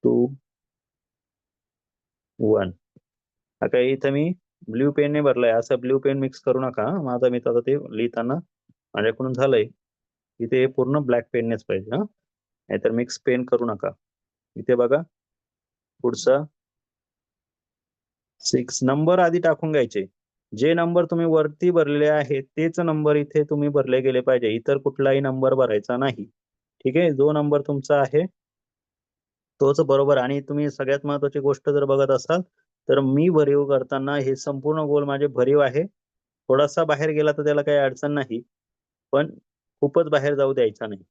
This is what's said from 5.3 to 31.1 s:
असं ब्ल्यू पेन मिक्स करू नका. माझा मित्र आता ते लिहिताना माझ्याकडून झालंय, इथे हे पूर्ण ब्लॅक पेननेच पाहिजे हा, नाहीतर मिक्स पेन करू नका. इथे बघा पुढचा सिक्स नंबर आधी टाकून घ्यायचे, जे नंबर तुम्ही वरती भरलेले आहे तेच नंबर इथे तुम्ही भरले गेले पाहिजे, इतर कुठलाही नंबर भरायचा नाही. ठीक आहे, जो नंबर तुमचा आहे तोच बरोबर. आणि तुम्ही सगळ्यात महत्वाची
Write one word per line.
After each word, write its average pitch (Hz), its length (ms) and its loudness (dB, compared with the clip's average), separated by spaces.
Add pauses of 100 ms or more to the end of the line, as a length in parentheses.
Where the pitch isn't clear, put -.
असं 117 280 0
ब्ल्यू 127 200 0
पेन 139 180 0
मिक्स 131 240 -6
करू 131 180 0
नका. 120 260 -4 (160)
माझा 123 280 0
मित्र 123 200 -2
आता 120 120 2
ते 131 140 0 (180)
लिहिताना 117 400 -2 (600)
माझ्याकडून 113 400 -2
झालंय, 123 300 2 (760)
इथे 117 200 0
हे 131 120 4
पूर्ण 135 340 0
ब्लॅक 120 260 0
पेननेच 113 320 -2
पाहिजे 104 280 -6
हा, 160 100 -2
नाहीतर - 920 -6
मिक्स 120 280 -4
पेन 127 240 0
करू 120 200 0
नका. 101 260 -6 (640)
इथे 117 200 0
बघा 123 260 2 (1000)
पुढचा 127 320 0 (2000)
सिक्स - 400 -4
नंबर 151 380 2
आधी 170 200 2
टाकून 160 320 0
घ्यायचे, 113 320 -2 (480)
जे 131 220 0
नंबर 170 320 2
तुम्ही 170 220 -2
वरती 160 440 0
भरलेले 147 380 2
आहे 143 320 0
तेच 165 400 -4
नंबर 151 340 2
इथे 147 300 0
तुम्ही 147 240 -2
भरले 131 320 2
गेले 127 200 2
पाहिजे, 123 300 2
इतर 127 280 0
कुठलाही 135 420 0
नंबर 131 340 0
भरायचा 120 420 0
नाही. 127 260 -4
ठीक - 720 -8
आहे, 170 160 4
जो 143 220 2
नंबर 147 300 0
तुमचा 143 360 0
आहे 147 260 0 (1300)
तोच 143 220 2
बरोबर. 139 360 2
आणि 135 240 -2
तुम्ही 147 280 -4
सगळ्यात 139 360 -4
महत्वाची 143 340 -2